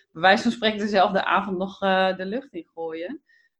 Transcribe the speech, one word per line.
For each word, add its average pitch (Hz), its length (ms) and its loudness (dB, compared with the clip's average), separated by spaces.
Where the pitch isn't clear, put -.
bij 160 100 -14
wijze 196 220 6
van 240 80 0
spreken 214 280 -2
dezelfde 202 460 2
avond 190 320 0
nog, 196 240 -8
eh, 190 360 2
de 185 80 -8
lucht 202 280 -8
in 170 200 -14
gooien. 165 480 -10